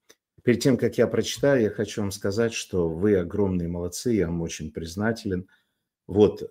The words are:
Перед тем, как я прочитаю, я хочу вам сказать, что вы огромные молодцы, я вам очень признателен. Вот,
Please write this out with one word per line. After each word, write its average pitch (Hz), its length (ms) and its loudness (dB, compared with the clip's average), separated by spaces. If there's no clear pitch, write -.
Перед 117 180 4
тем, 131 160 4
как 113 220 0
я 113 80 6
прочитаю, 113 560 2
я 104 80 2
хочу 107 300 -6
вам 98 100 -4
сказать, 110 420 -2
что 87 360 -2
вы 92 280 2
огромные 90 520 0
молодцы, 87 440 -4
я 92 140 2
вам 85 140 -2
очень 80 300 -8
признателен. 92 760 -4
Вот, 95 440 4